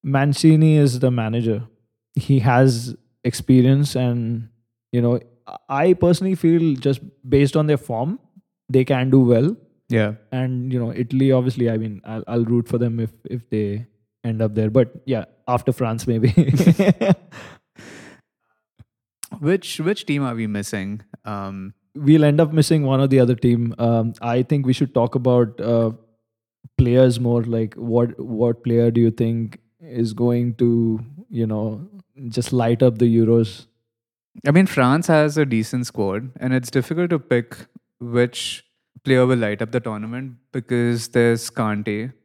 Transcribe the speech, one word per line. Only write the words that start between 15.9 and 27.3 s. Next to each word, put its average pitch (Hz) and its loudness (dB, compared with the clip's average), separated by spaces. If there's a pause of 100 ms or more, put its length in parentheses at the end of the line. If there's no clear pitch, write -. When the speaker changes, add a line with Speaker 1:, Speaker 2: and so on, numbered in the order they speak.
Speaker 1:
maybe. 117 0
<laughs> 175 4 (2250)
Speaker 2:
Which, 180 -2
which 185 -4
team 143 -2
are 123 -4
we 113 -4
missing? 101 -6 (220)
Um, 98 -12 (200)
Speaker 1:
We'll 151 4
end 147 4
up 156 2
missing 156 2
one 131 0
or 139 2
the 135 4
other 123 4
team. 120 0
Um, 117 0
I 120 -2
think 139 0
we 131 2
should 131 -2
talk 120 2
about, 123 0
uh, 113 0 (840)
players 123 4
more. 120 0